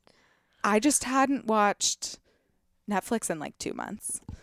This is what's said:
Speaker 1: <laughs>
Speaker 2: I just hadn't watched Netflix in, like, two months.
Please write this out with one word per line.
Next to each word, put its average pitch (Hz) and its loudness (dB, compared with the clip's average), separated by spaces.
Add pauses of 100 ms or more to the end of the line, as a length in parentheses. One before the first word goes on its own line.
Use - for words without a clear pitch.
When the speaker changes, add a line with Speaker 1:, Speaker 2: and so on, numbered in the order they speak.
Speaker 1:
<laughs> - -18
Speaker 2:
I 214 4
just 277 2
hadn't 269 2
watched - 0 (720)
Netflix - -2
in, 165 -2
like, 143 -10
two - -6
months. - -10 (240)